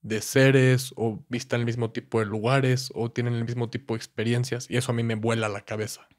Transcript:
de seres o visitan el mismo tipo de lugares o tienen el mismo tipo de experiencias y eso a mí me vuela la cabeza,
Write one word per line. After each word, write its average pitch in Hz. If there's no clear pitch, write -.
de 107
seres 131
o 110
visitan 120
el 117
mismo 117
tipo -
de 110
lugares 127
o 117
tienen 120
el 117
mismo 117
tipo -
de 117
experiencias 120
y 120
eso 127
a 120
mí 117
me 113
vuela 113
la 101
cabeza, -